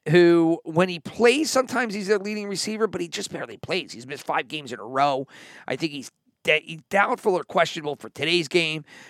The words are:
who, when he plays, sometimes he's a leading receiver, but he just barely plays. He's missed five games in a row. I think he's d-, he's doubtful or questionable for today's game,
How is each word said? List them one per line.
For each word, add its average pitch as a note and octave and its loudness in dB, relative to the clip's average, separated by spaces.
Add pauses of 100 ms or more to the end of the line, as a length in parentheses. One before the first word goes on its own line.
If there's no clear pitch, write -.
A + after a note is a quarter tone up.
who, E3+ 6
when E3 2
he F3 -6
plays, A#3+ 2
sometimes B3 0
he's G3 -6
a G#3 4
leading G#3 -6
receiver, G#3 -4
but F3+ -4
he E3+ -6
just - -8
barely B2 -10
plays. D#3+ -6
He's A#2 -16
missed C#3 -12
five D3+ -2
games D3 -10
in A2+ -10
a G2+ -12
row. C3+ 0 (400)
I C3+ -4
think D#3 -4
he's C#3 -12 (320)
d-, D#3 2
he's D#3+ -14
doubtful G3+ 0
or D#3 -2
questionable D#3 -2
for - -16
today's D#3+ -2
game, D#3 -2 (240)